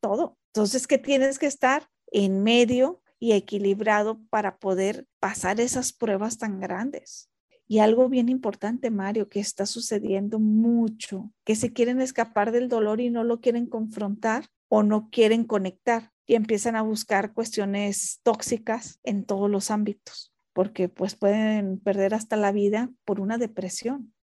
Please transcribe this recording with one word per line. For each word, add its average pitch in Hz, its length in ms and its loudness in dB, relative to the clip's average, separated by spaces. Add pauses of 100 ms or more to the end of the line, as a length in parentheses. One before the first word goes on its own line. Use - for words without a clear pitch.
todo. 233 360 -2 (160)
Entonces, 214 340 0
que 285 100 4
tienes 269 400 2
que 311 100 0
estar 277 400 0 (260)
en 196 300 2
medio 247 580 4 (180)
y 233 140 2
equilibrado 208 960 0
para 202 280 -2
poder 190 480 -2 (140)
pasar 196 400 -2
esas 247 320 -2
pruebas 220 460 -4
tan 196 240 -6
grandes. - 680 -8 (380)
Y 214 120 2
algo 226 280 6
bien 247 220 2
importante, 240 600 -2
Mario, 208 380 -2
que 202 140 -4
está 202 240 -4
sucediendo 208 760 -4
mucho, 220 920 2 (140)
que 220 120 2
se - 160 -2
quieren 247 260 2
escapar 226 540 0
del 240 160 2
dolor 220 320 0
y 247 80 0
no 233 160 0
lo 233 160 0
quieren 240 260 0
confrontar 220 800 -4 (240)
o 214 120 4
no 214 300 2
quieren 226 320 4
conectar 226 680 -2 (140)
y 233 100 4
empiezan 220 420 0
a 220 60 0
buscar 214 500 -2
cuestiones 202 920 -4
tóxicas 226 800 -2
en 196 220 -4
todos 202 240 0
los 202 220 -2
ámbitos, - 640 -6 (200)
porque 185 340 0
pues 190 280 -6
pueden 208 680 0
perder 196 320 0
hasta 214 240 -4
la 202 160 2
vida 208 360 0 (140)
por 208 160 -2
una 214 180 -2
depresión. 233 760 -6 (160)